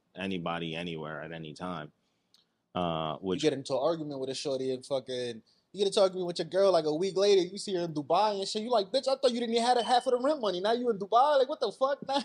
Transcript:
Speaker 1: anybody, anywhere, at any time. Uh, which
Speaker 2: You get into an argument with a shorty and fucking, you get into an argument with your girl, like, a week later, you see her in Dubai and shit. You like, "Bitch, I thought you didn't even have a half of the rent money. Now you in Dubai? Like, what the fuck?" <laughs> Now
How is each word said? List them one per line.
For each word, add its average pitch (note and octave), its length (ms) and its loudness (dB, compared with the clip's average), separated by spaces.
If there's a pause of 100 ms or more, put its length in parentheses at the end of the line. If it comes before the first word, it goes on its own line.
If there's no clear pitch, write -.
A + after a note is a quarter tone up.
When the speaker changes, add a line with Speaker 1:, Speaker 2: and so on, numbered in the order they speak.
(160)
Speaker 1:
anybody, E2+ 600 -6
anywhere, D#2 460 -8
at D#2+ 100 -12
any D#2+ 220 -12
time. E2+ 380 -10 (800)
Uh, D#2+ 420 -2
which F#2 260 -4
Speaker 2:
You D3+ 80 2
get C3+ 80 0
into C#3 160 -10
an B2+ 80 -2
argument D3+ 380 -2
with C3 100 -6
a C3 40 -6
shorty C3 380 -4
and B2+ 140 -8
fucking, B2 560 -6 (300)
you F3+ 60 -10
get G3+ 100 2
into F#3+ 120 -2
an G3 40 8
argument F#3 240 0
with F3 100 -6
your F3 100 -2
girl, F#3+ 220 4
like, E3 140 4
a D3+ 100 2
week F3 220 -2
later, G3 260 6
you F#3 160 -6
see G3 160 -6
her F3 80 0
in E3+ 120 -4
Dubai F#3 440 2
and G3 100 -4
shit. G#3+ 140 -4
You A#3 80 -6
like, G#3 220 0
"Bitch, C4 160 0
I C4+ 80 2
thought C4 160 2
you A#3 80 -2
didn't A3+ 140 0
even A#3 120 2
have B3 100 6
a A#3+ 60 2
half B3 240 2
of B3+ 60 0
the B3 60 4
rent C#4 220 0
money. F#3 200 -2
Now G#3 120 2
you B3 180 0
in G#3 80 0
Dubai? B3 400 4
Like, C4 100 4
what D4+ 120 -4
the G#3 120 -2
fuck?" C4+ 300 -2
<laughs> - 60 -12
Now C4+ 160 0